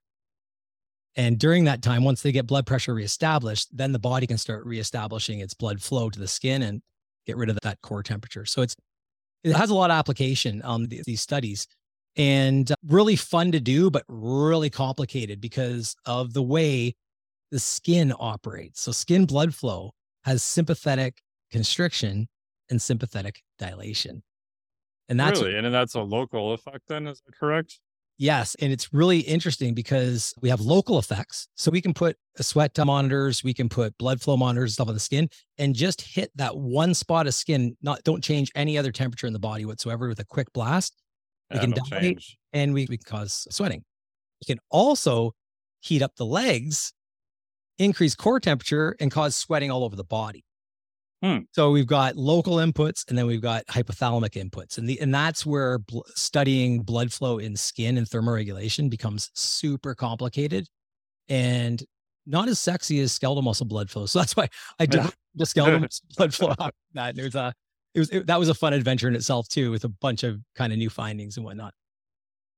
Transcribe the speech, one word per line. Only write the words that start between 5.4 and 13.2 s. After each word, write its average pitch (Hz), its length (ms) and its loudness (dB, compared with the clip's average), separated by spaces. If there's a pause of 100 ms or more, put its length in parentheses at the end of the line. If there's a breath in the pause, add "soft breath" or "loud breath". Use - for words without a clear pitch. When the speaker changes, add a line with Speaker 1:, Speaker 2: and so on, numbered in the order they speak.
Speaker 1:
its 98 140 -12
blood 104 280 -4
flow 117 280 -2
to 98 80 -10
the 98 100 -8
skin 131 340 -2
and 107 200 -6 (440)
get 113 120 -8
rid 117 100 -2
of 107 140 0
that 104 180 -6
core 101 220 -8
temperature. 104 420 -10
So - 180 -2
it's, 123 140 -2 (680)
it 160 140 2
has 202 140 4
a 214 40 4
lot 185 160 4
of 170 40 4
application, 131 680 0
um, 117 240 -2
th-, 117 180 -12
these 113 180 -6
studies, 117 440 -4 (500)
and, 135 540 4
uh, 147 40 2 (120)
really 196 300 6
fun 175 360 2